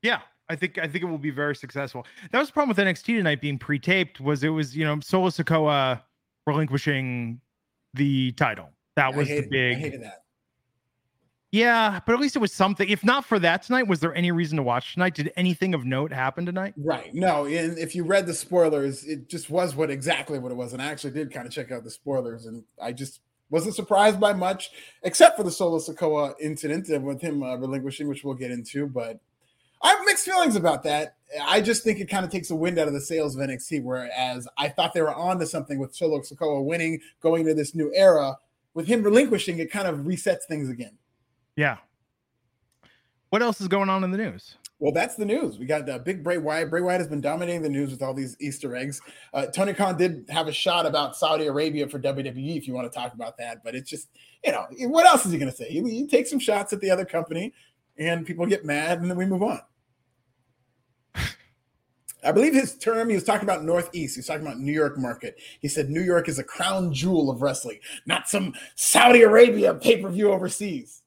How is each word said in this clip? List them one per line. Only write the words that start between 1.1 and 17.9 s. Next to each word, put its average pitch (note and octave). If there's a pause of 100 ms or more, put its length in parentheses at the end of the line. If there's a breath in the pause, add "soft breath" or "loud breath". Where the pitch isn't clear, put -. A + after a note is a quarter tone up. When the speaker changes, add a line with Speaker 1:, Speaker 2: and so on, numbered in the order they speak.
Speaker 1:
be C#3+
very C#3+
successful. C3+ (240 loud breath)
That A#3
was C#4+
the -
problem C#4+
with G3
N G3
X F3+
T A#3
tonight E3
being C#3+
pre-taped, E3+
was C3+
it D3+
was, D#3
you D#3
know, D3+
Solo F#3
Sikoa D3+ (440)
relinquishing C3 (540)
the C3
title. G2 (260)
That C3+
Speaker 2:
I C3+
Speaker 1:
was D3
the D3
Speaker 2:
hated, C3
Speaker 1:
big B2+
Speaker 2:
I C3+
hated C3+
that. G#2 (1400)
Speaker 1:
Yeah, A3
but A3+
at B3
least C#4
it D4
was G#3
something. G3
If G3+
not B3+
for A3
that E3+
tonight, B3+
was F#3+
there E3
any F3
reason E3
to C#3+
watch B2
tonight? F3+
Did D3
anything F3+
of C3+
note C3
happen C3+
tonight? F#3
Speaker 2:
Right. C#3+
No, D#3
and E3
if D#3+